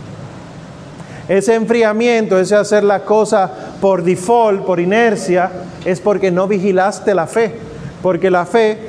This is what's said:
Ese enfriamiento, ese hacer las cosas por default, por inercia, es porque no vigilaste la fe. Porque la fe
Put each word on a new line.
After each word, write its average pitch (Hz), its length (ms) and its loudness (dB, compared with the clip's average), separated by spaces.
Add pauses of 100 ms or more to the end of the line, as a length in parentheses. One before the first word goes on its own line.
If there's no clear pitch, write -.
(1300)
Ese 196 280 2
enfriamiento, 226 840 2
ese 185 160 2
hacer 208 300 4
las 196 180 2
cosas 214 480 2 (300)
por 190 240 2
default, 196 600 2
por 180 140 0
inercia, 190 720 2 (340)
es 180 160 -2
porque 196 300 0
no 185 160 0
vigilaste 190 680 0
la 165 140 0
fe. 220 320 -2 (440)
Porque 185 280 0
la 180 140 2
fe 214 440 0